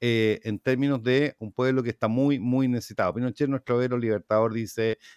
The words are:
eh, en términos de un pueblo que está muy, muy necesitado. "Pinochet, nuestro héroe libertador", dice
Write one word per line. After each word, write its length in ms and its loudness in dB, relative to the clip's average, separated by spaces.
eh, 440 2
en 160 -4
términos 420 0
de 360 0
un 140 -12
pueblo 300 0
que 80 -4
está 180 -2
muy, 300 2
muy 300 0
necesitado. 440 -2
"Pinochet, 380 -2
nuestro 320 0
héroe 180 0
libertador", 540 0
dice 440 -2